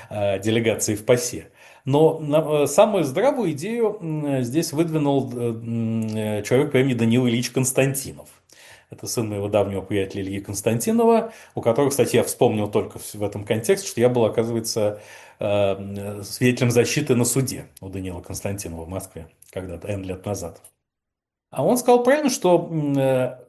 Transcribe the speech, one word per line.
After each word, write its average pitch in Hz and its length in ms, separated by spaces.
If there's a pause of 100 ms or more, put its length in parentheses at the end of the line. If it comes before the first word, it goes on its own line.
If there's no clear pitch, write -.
(100)
э, 101 300
делегации 110 560
в - 100
пасе. 123 420 (380)
Но 147 340
на-, 151 440
э, - 40
самую 202 360
здравую 196 480
идею, 214 480
м, 147 440
здесь 151 280
выдвинул, 143 640
э, - 20 (140)
м, 113 640
э, 107 280
человек 143 280
по 131 60
имени 131 160
Даниил 117 340
Ильич 120 220
Константинов. 131 800 (640)
Это - 180
сын 110 200
моего 101 200
давнего 101 340
приятеля 98 400
Ильи 98 180
Константинова, 220 920 (240)
у 110 60
которого, 135 280
кстати, 123 260
я 107 80
вспомнил 107 460
только 107 300
в, - 140
в 104 100
этом 98 200
контексте, 117 440
что - 120
я 123 100
был, 123 160
оказывается, 113 760 (400)
э, 104 60
м, 101 800
свидетелем 123 460
защиты 120 460
на 120 100
суде 127 400 (140)
у 95 100
Даниила 92 320
Константинова 95 640
в 80 40
Москве 92 400 (240)
когда-то, 92 360
N 98 160
лет 92 220
назад. 95 360 (880)
А 135 140
он 240 140
сказал 240 260
правильно, 285 260
что, 175 400
м, 147 280
э, 127 400 (100)